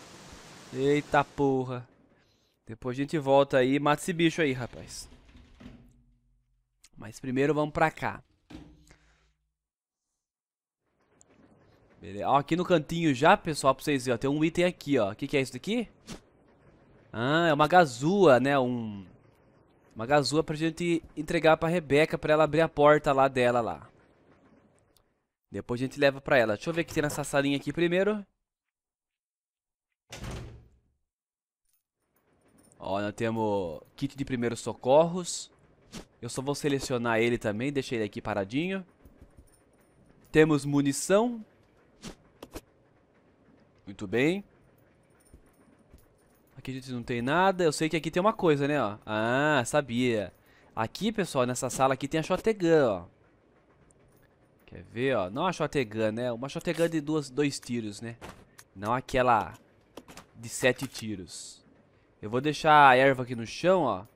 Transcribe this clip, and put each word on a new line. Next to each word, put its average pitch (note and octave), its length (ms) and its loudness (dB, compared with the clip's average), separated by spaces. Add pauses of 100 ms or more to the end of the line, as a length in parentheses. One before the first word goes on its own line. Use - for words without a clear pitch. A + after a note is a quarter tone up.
(720)
Eita C#3+ 500 2
porra. C3 640 -2 (800)
Depois B2 320 -8
a C3+ 40 -6
gente C#3+ 180 -4
volta C#3 400 4
aí C3 160 4
e D3 40 0
mata D3 220 0
esse - 100 -4
bicho E3 300 0
aí, D3 100 2
rapaz. - 560 -12 (1900)
Mas - 220 -18
primeiro C3+ 340 -2
vamos D3+ 180 -2
pra D#3+ 200 0
cá. - 320 -10 (3750)
Beleza. F#2+ 280 -6
Ó, B2+ 80 4
aqui C#3+ 180 -2
no F3 100 -2
cantinho E3 480 0
já, D#3 240 4
pessoal, C#3+ 380 0
pra - 80 -12
vocês C#3 220 -2
verem, B2+ 100 0
ó, - 20 -2
tem C3+ 100 -4
um D3 160 0
item E3 220 0
aqui, C#3+ 320 -2
ó. G2+ 140 2
O G#2+ 40 -12
que C#3 120 -10
que C#3+ 100 -2
é C#3 40 4
isso C3 120 -6
daqui? G3+ 340 -4 (1300)
Ah, C#3+ 340 0
é D#3+ 60 4
uma D3+ 140 4
gazua, D#3 720 6
né? C#3 180 2
Um... A#2 480 -4 (920)
Uma A2+ 120 -8
gazua C#3+ 360 2
pra D#3 120 -6
gente E3 480 -2 (120)
entregar D#3 420 2
pra E3 120 -2
Rebeca, D#3 480 2
pra D3+ 160 -2
ela D#3 120 4
abrir D3 160 0
a D#3+ 60 4
porta D3+ 460 4
lá C3+ 140 4
dela B2 340 2
lá. F2+ 260 -8 (1600)
Depois A#2+ 300 -8
a - 20 0
gente C3 160 -6
leva C#3 220 2
pra C#3+ 160 2
ela. A2 180 4
Deixa C3 140 -6
eu E3 40 -4
ver E3+ 80 -2
o E3 40 -8
que - 80 -14
tem D#3+ 80 0
nessa D3 220 -4
salinha C#3 340 0
aqui C#3 160 -6
primeiro. F#3+ 500 0 (4000)
Ó, F#2 240 -4
nós G#2 140 -4
temos G#2+ 640 -2 (140)
kit - 200 -6
de C3+ 80 -8
primeiros A#2 360 -4
socorros. E3 920 0 (720)
Eu A#2 80 -12
só C3+ 120 -8
vou C#3 120 -4
selecionar B2+ 640 -2
ele A#2+ 180 2
também, A#2 360 -4
deixa C3+ 220 -4
ele A2 80 -2
aqui G#2 180 -6
paradinho. C3 640 -4 (1500)
Temos D#3 340 4
munição. F3+ 800 0 (2500)
Muito G2+ 180 -12
bem. C#3+ 380 0 (2000)
Aqui C3 140 -14
a B2+ 60 -10
gente C3 160 -14
não B2 100 -6
tem A#2+ 220 -4
nada. F3+ 400 2
Eu D#3 80 4
sei D#3+ 180 -2
que E3+ 80 -2
aqui D#3 140 -4
tem F3 100 0
uma G#3+ 120 2
coisa, D3 340 2
né, D3 120 -2
ó. G#2+ 240 -4
Ah, B2 600 0
sabia. A#2+ 640 -2 (440)
Aqui, F3+ 360 -4
pessoal, D3+ 360 -2
nessa B2 240 -4
sala C3+ 240 2
aqui C3+ 120 -6
tem D#3 120 -2
a D#3 40 -2
shotgun, F3 640 2
ó. F#2 340 -4 (1500)
Quer F#2 140 -18
ver, A#2 340 -2
ó? F#2 140 -2
Não C#3+ 160 -2
a F#3 40 0
shotgun, A2 600 -2
né? A#2+ 200 -4
Uma A#2 160 -8
shotgun E3+ 400 -2
de E3 140 -2
duas, D3 260 -4
dois C3+ 320 -2
tiros, A2 420 -8
né? A#2 160 -12 (580)
Não G#2 180 -4
aquela B2 640 0 (800)
de A2+ 120 -18
sete B2+ 380 -2
tiros. - 800 -12 (560)
Eu G#2+ 80 -10
vou A#2+ 100 -2
deixar D3 480 6
a C3 80 10
erva C3 280 4
aqui B2 120 -8
no A2+ 120 -8
chão, F3+ 340 0
ó. G#2+ 240 -2 (100)